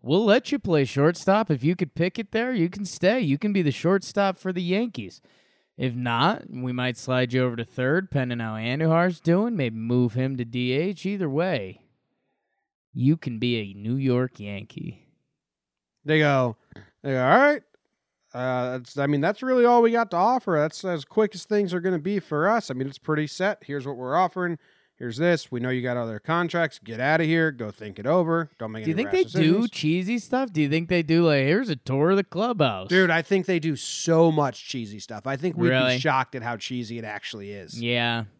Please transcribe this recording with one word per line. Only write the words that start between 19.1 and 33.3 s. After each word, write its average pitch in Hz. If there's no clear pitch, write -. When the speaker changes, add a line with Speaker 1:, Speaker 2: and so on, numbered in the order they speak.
Speaker 2:
that's 196
really 254
all 240
we 233
got 233
to 170
offer. 208
That's 156
as 170
quick 214
as 175
things 202
are 180
gonna 180
be 190
for 156
us. 226
I 135
mean, 131
it's 139
pretty 151
set. 190
Here's 143
what 139
we're 127
offering. 175
Here's 117
this. 170
We 123
know 127
you 127
got 123
other 113
contracts. 170
Get 113
outta 156
here. 160
Go 117
think 107
it 101
over. 165
Don't 110
make 110
Speaker 1:
Do 156
you 160
Speaker 2:
any 220
Speaker 1:
think -
they 370
Speaker 2:
rash -
Speaker 1:
do -
Speaker 2:
decisions." 220
Speaker 1:
cheesy 185
stuff? 247
Do 156
you 143
think 165
they 175
do, 165
like, 143
"Here's 214
a 151
tour 139
of 196
the 196
clubhouse"? 156
Speaker 2:
Dude, 185
I 165
think 185